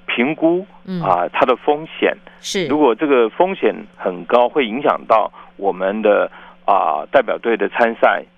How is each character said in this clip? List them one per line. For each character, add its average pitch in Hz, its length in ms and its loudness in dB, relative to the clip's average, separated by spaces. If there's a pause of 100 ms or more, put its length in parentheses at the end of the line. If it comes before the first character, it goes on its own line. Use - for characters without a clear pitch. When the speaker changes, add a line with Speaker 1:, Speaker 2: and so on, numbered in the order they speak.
Speaker 1:
评 156 280 -2
估， 175 320 0 (180)
Speaker 2:
嗯。 185 180 -6
Speaker 1:
啊， 180 300 0
他 - 140 0
的 123 100 2
风 151 300 -4 (120)
险。 - 180 0 (240)
Speaker 2:
是。 185 260 -6
Speaker 1:
如 139 120 0
果 135 160 4
这 151 120 -4
个 123 240 4
风 190 240 0
险 110 200 -2 (220)
很 87 300 -6
高， 123 220 2
会 131 180 -2
影 113 160 -6
响 113 260 0
到 104 240 2 (240)
我 95 160 -2
们 98 300 -4
的， 101 280 2 (360)
啊， 87 440 0
代 139 120 4
表 95 160 -4
队 117 180 -2
的 98 120 -2
参 117 260 0
赛， 101 300 0 (140)